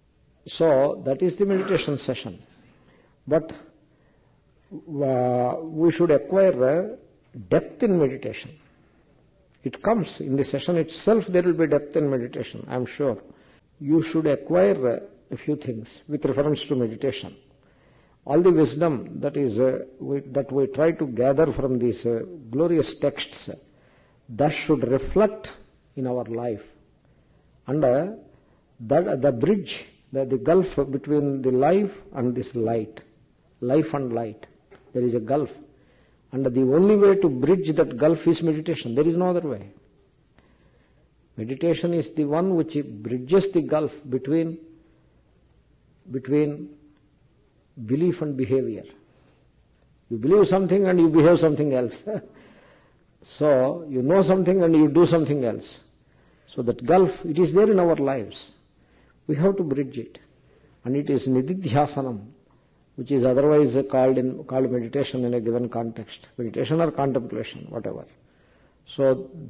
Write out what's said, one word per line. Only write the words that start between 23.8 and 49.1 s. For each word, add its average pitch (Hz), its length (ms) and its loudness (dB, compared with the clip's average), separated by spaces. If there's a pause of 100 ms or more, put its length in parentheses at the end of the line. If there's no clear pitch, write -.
that 139 220 0 (140)
should 139 220 0
reflect 190 600 0 (480)
in 131 120 -6
our 123 180 -4
life. 113 380 -6 (1040)
And, 147 180 0
uh, 156 300 2 (680)
that, 143 400 0
the 143 100 4
bridge, 156 540 -2 (260)
the, 135 140 -2
the 127 120 -2
gulf 175 380 2 (160)
between 139 520 -2
the 127 80 2
life 175 420 2 (200)
and 123 220 -2
this 123 200 -8
light, 113 440 -4 (640)
life 147 320 0
and 131 180 -4
light, 113 360 -8 (460)
there 123 100 0
is 120 100 0
a 120 60 0
gulf. 135 300 -2 (840)
And 131 140 -4
the 127 160 0
only 170 340 6
way 196 240 6
to 175 80 2
bridge 156 480 2
that 151 220 0
gulf 156 280 2
is 165 160 2
meditation. 156 540 -4
There 151 100 2
is 170 120 2
no 180 140 2
other 170 140 -2
way. 101 280 -8 (1600)
Meditation 156 580 -2
is 165 220 -2
the 151 80 0
one 170 320 0
which 160 220 -2 (260)
bridges 135 500 0
the 170 80 2
gulf 147 300 -2 (180)
between, 160 480 -2 (1500)
between 147 600 -2 (1160)
belief 151 360 0
and 147 160 -4
behavior. 123 480 -2 (1200)